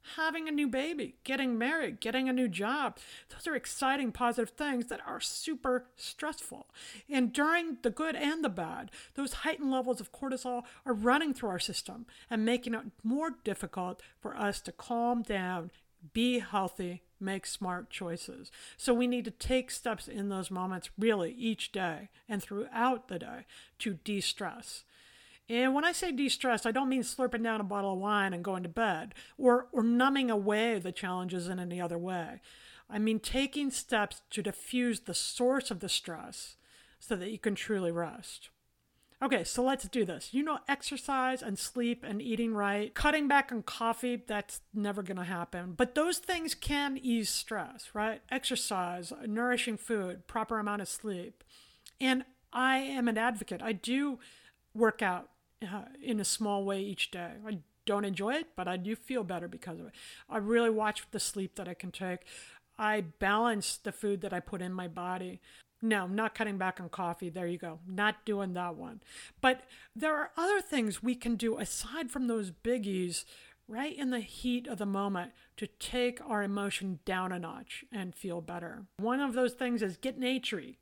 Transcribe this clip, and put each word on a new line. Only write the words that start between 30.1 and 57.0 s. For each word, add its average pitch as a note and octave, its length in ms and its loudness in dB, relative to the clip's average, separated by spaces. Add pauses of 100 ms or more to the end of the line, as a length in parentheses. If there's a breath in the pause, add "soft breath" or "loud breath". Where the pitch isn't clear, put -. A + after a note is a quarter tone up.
away G#3+ 480 4
the F3 140 -4
challenges F3+ 560 -2
in F#3 100 -2
any F3+ 220 -4
other F3 160 0
way. F3 460 -4 (480 loud breath)
I G#3+ 80 -4
mean A3 200 4
taking C#4 520 0
steps - 580 0
to G#3 140 -4
diffuse A#3+ 580 0
the F3+ 140 -8
source B3+ 560 2
of F3+ 100 -4
the G3 80 -6
stress - 680 -6 (420 soft breath)
so - 180 -4
that F3+ 140 -6
you A3 80 -6
can G#3 160 0
truly F#3 360 0
rest. - 600 -6 (720 soft breath)
Okay, A#3 220 4
so A#3+ 200 0
let's C4 260 2
do A3+ 160 2
this. E3+ 280 -6
You C#4 120 2
know, D#4 140 0 (100)
exercise C4 760 0
and G3+ 160 -4
sleep A#3+ 480 -2
and G#3 160 -4
eating A3+ 320 0
right, G#3 400 0
cutting D4+ 320 4
back C4+ 240 6
on A3+ 120 -4
coffee, A#3+ 640 0
that's - 340 -4 (120)
never G#3 300 0
gonna F#3 220 -4
happen. F3 520 -4
But B3 180 2
those D#4+ 240 4
things E4 360 0
can C#4+ 480 0
ease A#3 260 2
stress, G3+ 680 -4
right? G#3+ 260 0 (100)
Exercise, F3+ 840 -2 (140)
nourishing A#3 500 2
food, F#3 500 -4
proper A3 320 -2
amount G#3 240 0
of - 60 -6
sleep. G3 540 -6 (580 loud breath)
And C4 240 4 (280)
I B3+ 240 4
am C4+ 320 0
an A3 100 2
advocate. A3 440 0
I A3+ 100 0
do C4 480 0 (520 loud breath)
work A3 300 4
out, F3+ 280 0 (320)
uh, G3 240 -8 (140)
in A#3 200 0
a G3 40 0
small G3+ 400 2
way G3 160 0
each G3 300 -4